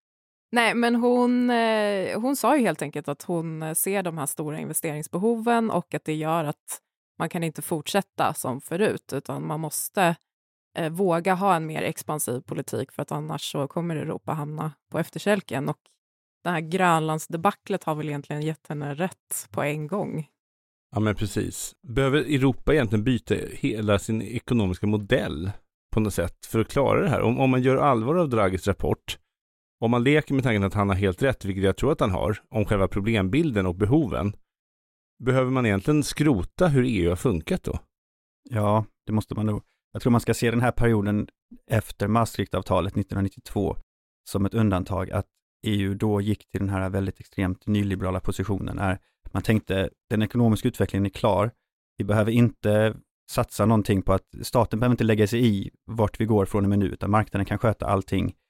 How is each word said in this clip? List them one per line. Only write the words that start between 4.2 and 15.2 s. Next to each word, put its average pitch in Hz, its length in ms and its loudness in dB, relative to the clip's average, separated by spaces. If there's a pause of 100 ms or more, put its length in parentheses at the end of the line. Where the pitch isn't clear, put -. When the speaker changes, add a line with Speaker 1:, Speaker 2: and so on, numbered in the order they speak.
Speaker 1:
stora 151 320 -6
investeringsbehoven 220 1120 -2
och - 240 -2
att 147 100 -6
det 156 100 -2
gör 160 300 -2
att - 380 -8 (360)
man 160 100 -4
kan 170 160 -4
inte 160 180 -6
fortsätta 156 720 -2
som 131 260 -6
förut, 170 520 -2
utan 139 340 -8
man 156 140 -6
måste, 170 560 0 (600)
eh, 165 140 -2
våga 175 420 2
ha 185 220 2
en 160 100 -2
mer 156 160 -6
expansiv 135 580 -4
politik, 135 520 -6
för - 100 -6
att - 100 -8
annars 151 400 -8
så 143 160 -4
kommer 170 280 -4
Europa 147 360 -6
hamna 151 400 -6 (180)
på - 80 -4
efterkälken. 160 720 -4